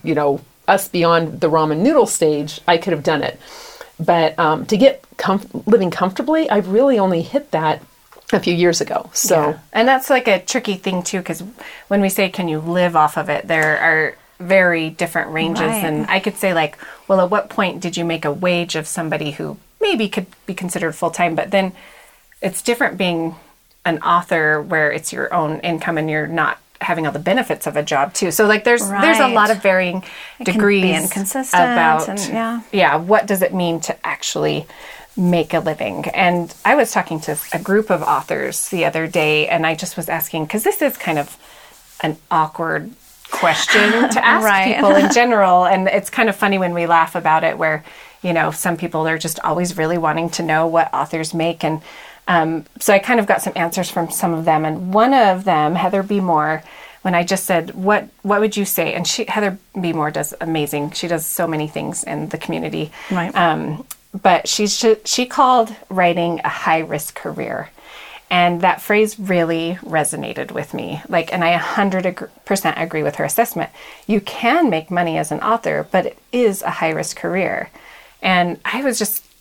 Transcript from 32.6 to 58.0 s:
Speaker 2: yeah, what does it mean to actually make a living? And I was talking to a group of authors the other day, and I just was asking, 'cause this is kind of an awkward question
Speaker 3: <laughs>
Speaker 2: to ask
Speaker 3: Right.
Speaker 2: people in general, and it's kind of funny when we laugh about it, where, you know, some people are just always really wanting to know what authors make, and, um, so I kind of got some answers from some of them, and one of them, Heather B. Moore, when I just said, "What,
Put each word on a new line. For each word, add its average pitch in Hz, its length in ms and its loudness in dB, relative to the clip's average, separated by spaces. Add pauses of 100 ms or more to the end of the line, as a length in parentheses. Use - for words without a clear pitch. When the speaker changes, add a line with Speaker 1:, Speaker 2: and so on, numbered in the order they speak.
Speaker 2:
yeah, 165 240 4
what 190 300 2
does 196 160 0
it 185 100 0
mean 170 280 0
to - 140 -6 (120)
actually 151 600 -4 (480)
make 175 380 2
a 165 80 2
living? 151 540 -4
And 175 400 0 (100)
I 220 120 6
was 233 160 2
talking 175 280 -2
to 156 160 -6 (160)
a 208 60 -4
group 202 320 0
of 180 120 0
authors 139 680 -4
the 165 160 0
other 160 200 -2
day, 156 420 0
and 160 180 0
I 160 80 0
just - 240 -8
was 160 100 -8
asking, 156 380 -4
'cause 214 160 -4
this 403 180 0
is 277 160 0
kind 160 220 -4
of - 180 -6 (640)
an 156 160 -4 (140)
awkward 160 600 -2 (400)
question 208 800 2
Speaker 3:
<laughs> - 20 0
Speaker 2:
to 196 140 2
ask 240 200 4
Speaker 3:
Right. 202 300 4
Speaker 2:
people 294 220 4
in 196 160 4
general, 208 540 6
and 190 200 4
it's - 220 2
kind 220 220 0
of 196 60 -4
funny 202 220 2
when 180 140 0
we 170 140 -2
laugh 165 280 4
about 160 300 2
it, 165 140 0
where, 156 260 -2 (380)
you 180 100 -2
know, 160 180 2
some 170 280 -4
people 165 280 -2
are 160 120 0
just 156 260 -6
always 175 320 -2
really 165 220 0
wanting 165 320 0
to - 120 -6
know 160 240 2
what 165 280 2
authors 156 400 -4
make, 165 280 -2
and, 156 200 -2 (460)
um, 165 360 2 (140)
so - 160 2
I 196 60 6
kind 233 180 2
of 208 80 0
got 196 160 2
some 185 140 -6
answers 175 340 -2
from 165 200 -4
some 175 240 -2
of 160 100 -4
them, 156 200 2
and 175 300 -4
one 233 200 6
of 196 300 4
them, 160 300 2
Heather 190 280 0
B. 202 180 -2
Moore, 156 420 0 (400)
when 185 120 0
I 175 100 4
just 185 200 -2
said, 175 300 -2
"What, 202 300 0 (180)